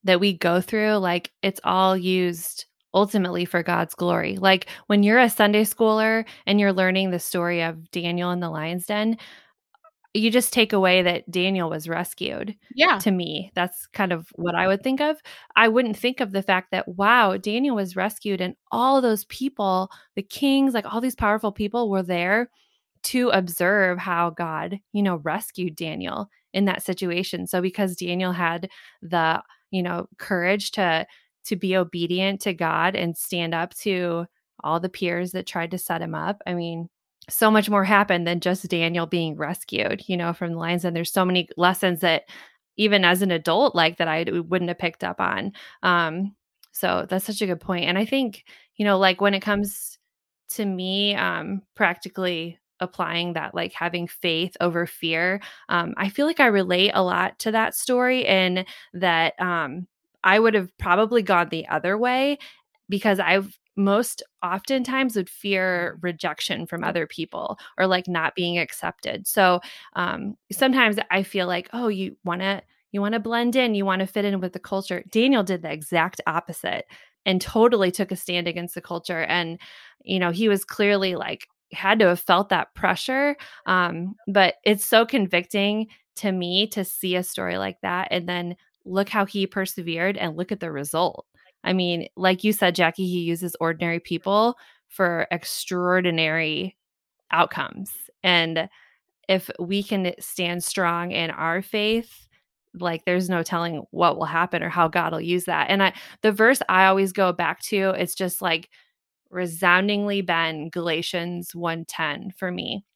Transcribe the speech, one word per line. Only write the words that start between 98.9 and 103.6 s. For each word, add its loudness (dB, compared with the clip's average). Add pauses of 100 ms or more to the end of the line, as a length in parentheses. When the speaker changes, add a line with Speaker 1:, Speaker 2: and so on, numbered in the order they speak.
Speaker 1:
if 0 (100)
we -2
can -2
stand -6
strong -2
in -2
our -2
faith, -2 (460)
like, -6
there's 2
no 0
telling -4